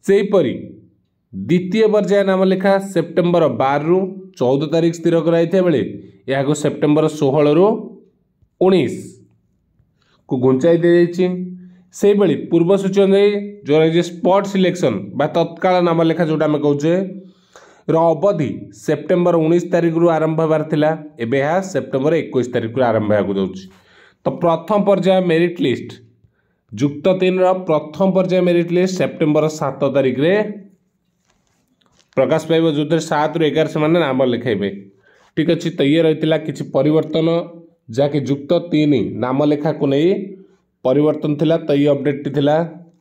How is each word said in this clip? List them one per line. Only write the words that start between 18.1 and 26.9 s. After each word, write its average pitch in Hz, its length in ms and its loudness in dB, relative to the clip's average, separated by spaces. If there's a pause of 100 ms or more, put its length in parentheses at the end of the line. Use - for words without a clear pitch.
ଅବଧି 160 380 0 (340)
ସେପ୍ଟେମ୍ବର 175 500 0 (100)
ଉଣେଇଶ 170 200 2 (100)
ତାରିଖରୁ 165 320 2 (100)
ଆରମ୍ଭ 160 280 -2
ହେବାର 156 180 0 (100)
ଥିଲା, 151 180 2 (320)
ଏବେ 117 160 -2
ଏହା 151 180 0 (160)
ସେପ୍ଟେମ୍ବର 135 400 -2 (100)
ଏକୋଇଶ 127 320 -2
ତାରିଖରୁ 113 360 -2
ଆରମ୍ଭ 107 220 0
ହେବାକୁ 101 260 0
ଯାଉଛି। 92 260 -6 (640)
ତ - 0 - (160)
ପ୍ରଥମ 170 360 0 (100)
ପର୍ଯ୍ୟାୟ 190 320 4 (100)
ମେରିଟ୍ 170 340 0
ଲିଷ୍ଟ, - 260 -4 (840)
ଯୁକ୍ତ 143 340 -4 (140)